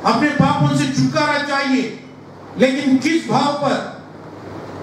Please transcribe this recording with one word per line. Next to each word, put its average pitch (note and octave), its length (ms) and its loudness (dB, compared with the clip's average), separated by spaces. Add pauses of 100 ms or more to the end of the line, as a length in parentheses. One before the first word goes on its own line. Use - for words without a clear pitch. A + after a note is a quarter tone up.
अपने A#3 240 4
पापों C#4 480 2
से D4 160 0
छुटकारा D4 460 0
चाहिए, C4+ 640 -2 (540)
लेकिन C4 400 2
किस D#4+ 320 0
भाव C#4 240 2
पर? - 500 -4 (800)